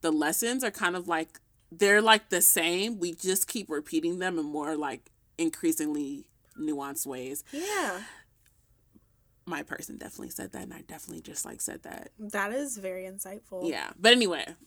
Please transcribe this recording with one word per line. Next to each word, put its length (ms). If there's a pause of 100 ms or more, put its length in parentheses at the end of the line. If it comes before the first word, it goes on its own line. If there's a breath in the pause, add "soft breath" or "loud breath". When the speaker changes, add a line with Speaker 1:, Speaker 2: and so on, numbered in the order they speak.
Speaker 1:
the 100
lessons 540
are 80
kind 240
of, 100
like, 320 (320)
they're, 320
like, 280
the 120
same. 560
We 160
just 320
keep 240
repeating 480
them 220
in 60
more, 300
like, 360 (260)
increasingly 880 (320)
nuanced 480
ways. 460
Speaker 2:
Yeah. 500 (1400 loud breath)
Speaker 1:
My 180
person 340
definitely 340
said 200
that, 140
and 100
I 60
definitely 420
just, 220
like, 160
said 240
that. 340
Speaker 2:
That 340
is 260
very 260
insightful. 640
Speaker 1:
Yeah. 260
But 140
anyway, 460 (100)